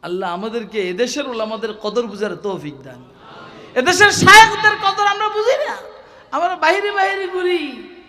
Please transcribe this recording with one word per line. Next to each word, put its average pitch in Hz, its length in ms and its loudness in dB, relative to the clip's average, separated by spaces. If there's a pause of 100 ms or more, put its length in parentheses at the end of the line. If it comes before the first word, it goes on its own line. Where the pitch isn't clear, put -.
আল্লাহ, 180 320 -6
আমাদেরকে 214 560 -6
এদেশের 247 380 -4
ওলামাদের 220 460 -6
কদর 220 340 -4
বুঝার 202 280 -6
তৌফিক 147 480 -10
দান। 123 200 -20 (720)
এদেশের 359 360 4
শায়েখদের 427 600 8
কদর 403 360 0
আমরা 415 220 -2
বুঝি 453 400 0
না, 208 80 -8 (540)
আমরা 349 240 -2
বাইরে 370 360 0
বাইরে 392 360 -2
ঘুরি 349 640 -4 (200)